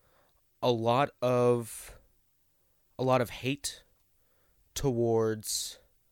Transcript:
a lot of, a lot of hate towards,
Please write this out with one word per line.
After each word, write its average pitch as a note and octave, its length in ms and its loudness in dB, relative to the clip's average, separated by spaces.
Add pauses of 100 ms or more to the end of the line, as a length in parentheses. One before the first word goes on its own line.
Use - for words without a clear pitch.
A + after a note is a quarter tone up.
(600)
a A#2+ 80 2
lot A#2+ 400 2 (100)
of, B2 800 0 (1000)
a B2+ 40 -4
lot B2+ 180 4
of A2 100 -4
hate - 500 -8 (960)
towards, A2+ 1040 -2 (320)